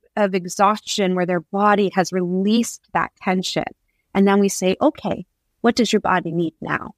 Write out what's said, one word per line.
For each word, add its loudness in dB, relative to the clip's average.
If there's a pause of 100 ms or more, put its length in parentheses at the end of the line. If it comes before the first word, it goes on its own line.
(160)
of 2
exhaustion 0
where 0
their -2
body 2
has 0
released 0 (100)
that -2 (100)
tension. -2 (500)
And 6
then 4
we 4
say, 0
"Okay, -2 (360)
what 2
does 0
your 2
body -2
need -2
now?" -8